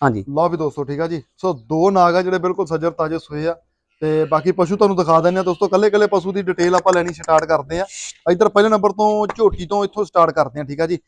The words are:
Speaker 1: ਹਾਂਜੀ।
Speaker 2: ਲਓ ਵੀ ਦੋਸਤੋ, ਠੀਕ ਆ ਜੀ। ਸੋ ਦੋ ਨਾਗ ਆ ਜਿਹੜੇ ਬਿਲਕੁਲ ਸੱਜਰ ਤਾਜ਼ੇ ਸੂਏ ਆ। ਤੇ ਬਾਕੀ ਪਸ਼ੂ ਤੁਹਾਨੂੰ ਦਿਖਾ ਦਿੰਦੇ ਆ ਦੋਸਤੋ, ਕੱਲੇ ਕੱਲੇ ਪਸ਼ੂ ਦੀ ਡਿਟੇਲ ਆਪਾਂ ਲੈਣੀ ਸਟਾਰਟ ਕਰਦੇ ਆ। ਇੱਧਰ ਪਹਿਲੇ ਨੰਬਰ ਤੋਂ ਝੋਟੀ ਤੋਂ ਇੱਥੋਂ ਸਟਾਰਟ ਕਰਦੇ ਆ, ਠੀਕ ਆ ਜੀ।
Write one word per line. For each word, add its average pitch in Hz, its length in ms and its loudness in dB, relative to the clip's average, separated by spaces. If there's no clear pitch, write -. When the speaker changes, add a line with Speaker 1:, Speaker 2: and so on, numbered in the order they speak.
Speaker 1:
ਹਾਂਜੀ। 107 260 0
Speaker 2:
ਲਓ 156 200 0
ਵੀ 170 80 -4
ਦੋਸਤੋ, 147 280 -4
ਠੀਕ 143 160 -8
ਆ 165 60 -2
ਜੀ। 165 160 -6
ਸੋ 185 160 -4
ਦੋ 156 380 0
ਨਾਗ 175 260 4
ਆ 185 60 2
ਜਿਹੜੇ 185 160 -2
ਬਿਲਕੁਲ 180 280 -2
ਸੱਜਰ 160 240 -2
ਤਾਜ਼ੇ 160 280 -4
ਸੂਏ 151 280 -8
ਆ। 165 100 -4
ਤੇ 156 240 0
ਬਾਕੀ 156 280 0
ਪਸ਼ੂ 180 240 0
ਤੁਹਾਨੂੰ 202 200 2
ਦਿਖਾ 165 240 2
ਦਿੰਦੇ 180 200 2
ਆ - 20 -2
ਦੋਸਤੋ, 180 260 -2
ਕੱਲੇ 202 220 2
ਕੱਲੇ 208 160 2
ਪਸ਼ੂ 196 260 0
ਦੀ 196 100 -4
ਡਿਟੇਲ 180 320 0
ਆਪਾਂ 185 180 2
ਲੈਣੀ 175 200 0
ਸਟਾਰਟ 156 320 2
ਕਰਦੇ 156 360 -2
ਆ। 196 60 -4
ਇੱਧਰ 190 180 4
ਪਹਿਲੇ 208 200 4
ਨੰਬਰ 208 220 2
ਤੋਂ 214 360 0
ਝੋਟੀ 185 300 0
ਤੋਂ 202 180 -2
ਇੱਥੋਂ 202 200 -4
ਸਟਾਰਟ 165 260 2
ਕਰਦੇ 139 300 -2
ਆ, - 20 -6
ਠੀਕ 143 180 -8
ਆ 165 60 0
ਜੀ। 170 100 -4